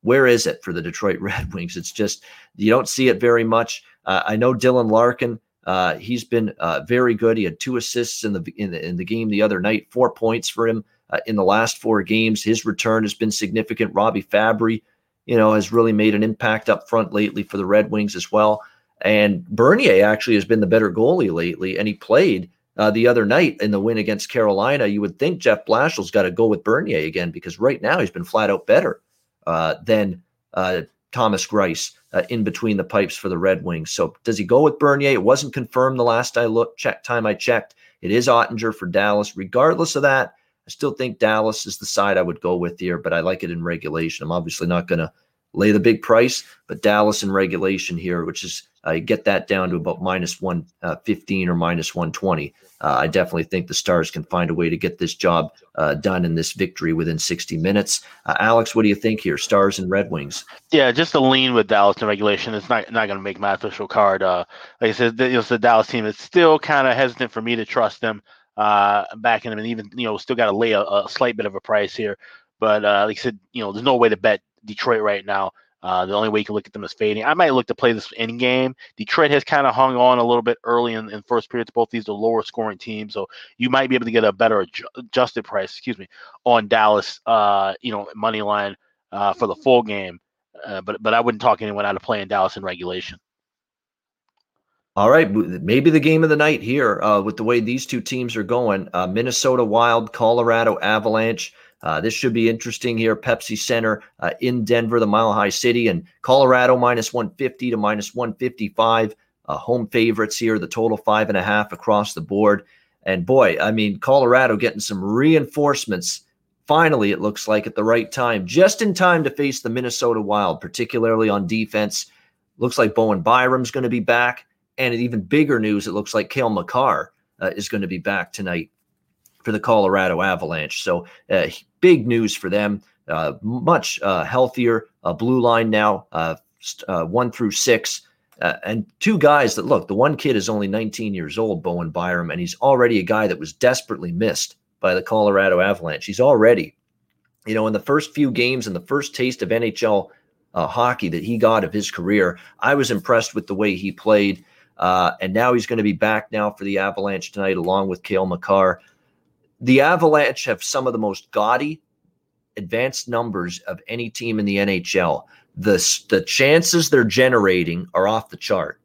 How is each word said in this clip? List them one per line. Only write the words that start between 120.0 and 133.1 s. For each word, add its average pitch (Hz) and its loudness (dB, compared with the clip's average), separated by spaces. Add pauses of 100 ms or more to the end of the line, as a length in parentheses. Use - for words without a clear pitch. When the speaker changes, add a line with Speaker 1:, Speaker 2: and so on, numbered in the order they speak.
Speaker 1:
Wild, 101 -2
particularly 113 -2
on 101 -2
defense. 107 -4 (500)
Looks 123 -2
like 110 2
Bowen 107 2
Byram's 127 2
gonna 127 -4
be 117 -2
back, 120 0 (320)
and 123 -2
in 113 -4
even 120 -4
bigger 139 2
news, 107 -2
it 90 -8
looks 104 -6
like 107 -2
Cale 123 -2
Makar, 98 -2 (260)
uh, 92 -4
is 101 -10
gonna 101 -4
be 90 -8
back 95 -6
tonight 87 -8 (720)
for 117 -4
the 104 -2
Colorado 95 2
Avalanche. 82 -4
So, 87 -2 (240)
uh, 87 2 (320)
big 165 6
news 117 0
for 95 -8
them. 101 -2 (260)
Uh, 78 -2